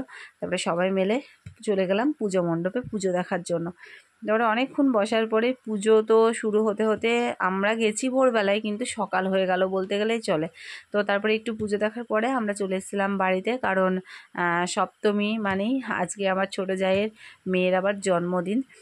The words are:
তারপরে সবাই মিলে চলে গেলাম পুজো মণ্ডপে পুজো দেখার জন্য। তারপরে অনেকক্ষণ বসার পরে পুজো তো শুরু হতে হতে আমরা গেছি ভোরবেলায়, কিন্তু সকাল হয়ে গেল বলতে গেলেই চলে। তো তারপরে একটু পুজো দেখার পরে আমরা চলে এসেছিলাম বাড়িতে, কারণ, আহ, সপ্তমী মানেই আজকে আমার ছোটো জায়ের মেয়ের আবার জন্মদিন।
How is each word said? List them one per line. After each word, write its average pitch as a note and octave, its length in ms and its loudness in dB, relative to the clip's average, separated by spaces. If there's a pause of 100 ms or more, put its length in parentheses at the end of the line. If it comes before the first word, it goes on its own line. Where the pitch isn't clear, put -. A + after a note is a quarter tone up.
(400)
তারপরে F3 180 -4
সবাই F3+ 340 0
মিলে G3 300 0 (420)
চলে F#3+ 240 0
গেলাম G#3 200 2 (120)
পুজো F#3+ 240 0
মণ্ডপে F3 380 -2
পুজো F#3+ 300 -4
দেখার F3+ 320 -2
জন্য। E3+ 240 -4 (600)
তারপরে A3 160 2
অনেকক্ষণ C4 480 2
বসার A3 360 2
পরে A3+ 260 2 (120)
পুজো G#3+ 360 4
তো A3+ 320 4
শুরু G#3+ 340 0
হতে G#3+ 180 0
হতে A#3 540 0
আমরা F#3+ 360 0
গেছি A3+ 340 0
ভোরবেলায়, A3+ 520 2
কিন্তু G#3+ 240 -4
সকাল F#3+ 420 -2
হয়ে F#3+ 180 2
গেল F#3 220 2
বলতে F#3+ 300 -2
গেলেই A3+ 240 0
চলে। E3 260 0 (440)
তো G#3 120 2
তারপরে G3+ 320 0
একটু A3 200 -4
পুজো G#3 220 -2
দেখার G#3+ 260 -4
পরে A3 240 0
আমরা A#3 260 -2
চলে F#3+ 220 -4
এসেছিলাম G3 420 -2
বাড়িতে, F#3 400 0
কারণ, F#3+ 420 2 (340)
আহ, F3 320 0
সপ্তমী G#3 720 0
মানেই G#3 500 -2
আজকে G3 420 -2
আমার F#3+ 220 0
ছোটো F#3+ 240 -4
জায়ের F#3+ 340 2 (380)
মেয়ের F#3 280 2
আবার G3+ 240 0
জন্মদিন। F3+ 640 0 (200)